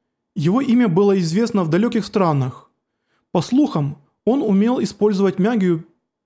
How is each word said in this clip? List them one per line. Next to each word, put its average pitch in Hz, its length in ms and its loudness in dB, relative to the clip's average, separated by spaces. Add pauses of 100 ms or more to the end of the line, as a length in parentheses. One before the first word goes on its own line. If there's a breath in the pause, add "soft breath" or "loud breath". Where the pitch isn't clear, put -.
(340)
Его 180 260 0
имя 247 280 2
было 196 300 2
известно 190 460 0
в 160 40 -4
далеких 202 360 0
странах. 147 680 -2 (640)
По 185 100 0
слухам, 175 540 -2 (280)
он 262 180 0
умел 220 400 0
использовать 196 560 0
магию 180 460 0 (420)